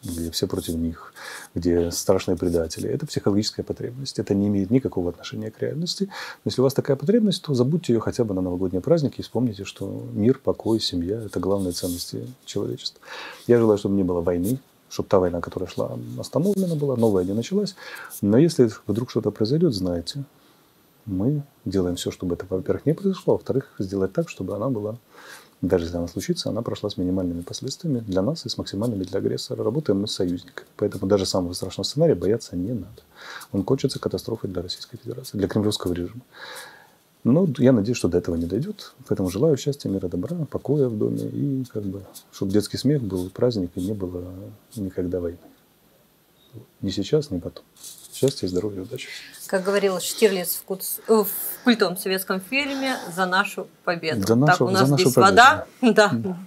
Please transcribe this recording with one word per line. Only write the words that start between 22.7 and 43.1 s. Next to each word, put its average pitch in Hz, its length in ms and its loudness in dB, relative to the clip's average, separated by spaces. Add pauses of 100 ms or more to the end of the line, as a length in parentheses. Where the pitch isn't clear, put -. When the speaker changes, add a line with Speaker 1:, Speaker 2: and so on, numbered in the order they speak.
Speaker 1:
не 147 80 4
произошло, 190 400 0
а - 20 0
во-вторых, - 420 -4
сделать 95 340 -2
так, 165 160 -2
чтобы 95 280 -6
она 107 120 -2
была, 110 280 -4 (640)
даже 90 240 2
если 85 120 -4
она 85 120 -2
случится, - 400 -4
она 104 140 -2
прошла 104 280 -4
с - 60 -10
минимальными 90 460 -2
последствиями 131 580 -6
для 104 220 -2
нас 139 240 -2
и - 20 -6
с - 100 -6
максимальными 101 460 -4
для 98 140 -4
агрессора. 113 440 -4
Работаем 110 380 0
мы 104 60 -2
с - 60 -6
союзниками. - 540 -4 (100)
Поэтому 101 300 -2
даже 95 180 4
самого 90 300 -2
страшного 95 300 -6
сценария 147 320 4
бояться 98 400 -2
не 123 160 -2
надо. 101 300 -10 (500)
Он 98 100 0
кончится - 380 0
катастрофой - 500 -4
для 90 120 -6
Российской - 360 -12
Федерации, 117 400 -10
для 98 80 2
кремлевского 104 460 0
режима. 90 300 -6 (1000)
Но 156 240 6 (120)
я 120 140 8
надеюсь, 113 240 4
что - 120 0
до 87 100 2
этого 87 160 -2
не 85 120 -2
дойдет. 139 460 -4 (140)
Поэтому - 240 0
желаю 131 260 2
счастья, 139 320 -4
мира, 95 200 -2
добра, 90 280 -4 (140)
покоя 135 380 0
в 110 100 -4
доме. 113 340 -2
И 131 400 -2
как 107 120 -6
бы, 98 180 -6 (300)
чтобы 98 200 -4
детский 104 240 2
смех 139 240 2
был, 92 300 -2